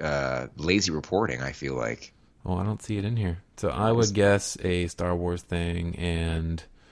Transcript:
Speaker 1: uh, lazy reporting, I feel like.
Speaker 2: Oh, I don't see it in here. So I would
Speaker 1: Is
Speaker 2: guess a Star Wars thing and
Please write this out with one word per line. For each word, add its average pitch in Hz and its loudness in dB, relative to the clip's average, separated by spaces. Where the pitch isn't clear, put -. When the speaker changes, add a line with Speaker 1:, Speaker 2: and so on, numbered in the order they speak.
Speaker 1:
uh, 67 -2
lazy 92 2
reporting, 76 -2
I 67 -6
feel 67 -6
like. 58 -6
Speaker 2:
Oh, 92 0
I 92 -2
don't 104 -4
see 107 -4
it 98 -4
in 117 -2
here. 92 0
So 92 -2
I 107 2
would 117 6
Speaker 1:
Is 104 0
Speaker 2:
guess 101 4
a 87 2
Star 87 0
Wars 87 -2
thing 85 -2
and 82 -2